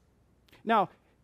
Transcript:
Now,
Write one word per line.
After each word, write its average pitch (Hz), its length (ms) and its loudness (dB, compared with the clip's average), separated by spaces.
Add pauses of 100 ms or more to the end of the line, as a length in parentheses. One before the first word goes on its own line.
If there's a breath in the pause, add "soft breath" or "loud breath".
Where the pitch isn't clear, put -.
(640 loud breath)
Now, 208 260 0 (340 soft breath)